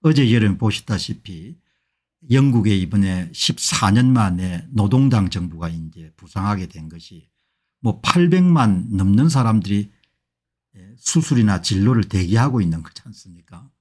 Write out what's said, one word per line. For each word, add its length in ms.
어제 300
여러분 240
보시다시피 1000
영국에 460
이번에 560
십사 580
년 220
만에 580
노동당 580
정부가 400
이제 480
부상하게 520
된 200
것이 400
뭐 200
팔백만 920
넘는 380
사람들이, 640
예, 200
수술이나 640
진료를 440
대기하고 560
있는 220
거지 220
않습니까? 640